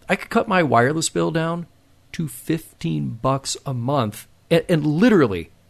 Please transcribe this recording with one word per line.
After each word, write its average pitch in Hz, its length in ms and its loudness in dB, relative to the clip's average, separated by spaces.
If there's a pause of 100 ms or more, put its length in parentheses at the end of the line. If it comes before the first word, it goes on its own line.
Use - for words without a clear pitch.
I 190 80 0
could - 140 -6
cut - 180 0
my 185 160 2
wireless 135 460 2
bill 170 220 -2
down 165 360 -4 (460)
to 160 140 -6
fifteen 151 920 -6
bucks 135 440 -4
a 135 80 -6
month 123 540 -4 (220)
and, 165 200 2
and 156 160 2
literally 151 640 4 (180)